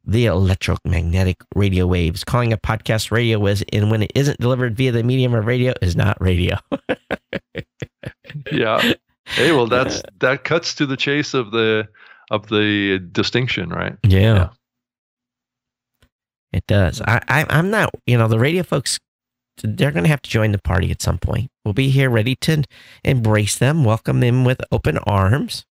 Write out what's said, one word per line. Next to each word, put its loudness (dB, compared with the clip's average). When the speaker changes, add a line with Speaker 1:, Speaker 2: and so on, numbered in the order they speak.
Speaker 1:
The 2
electromagnetic 0
radio 2
waves, 0
calling 0
a -2
podcast -4
radio 0
is, 0
and 2
when 0
it -4
isn't 0
delivered 0
via 0
the 0
medium 0
of 0
radio, 0
is 0
not 0
radio. 2
<laughs> -2
Speaker 2:
Yeah. 0
Hey, 0
well, 2
that's, 0
Speaker 1:
Uh, -16
Speaker 2:
that 0
cuts -4
to -2
the -4
chase -2
of -2
the, 0
of -4
the 0
distinction, -2
right? -6
Speaker 1:
Yeah. 4
Speaker 2:
Yeah. 4
Speaker 1:
It -4
does. 2
I, 0
I, 0
I'm 2
not, 0
you 2
know, 4
the 2
radio 0
folks, -4
they're 0
gonna 0
have 2
to -18
join 0
the 0
party 0
at -6
some -2
point. -4
We'll -2
be 2
here 4
ready 0
to 0
embrace 2
them, 2
welcome 0
them 2
with 0
open 0
arms. 0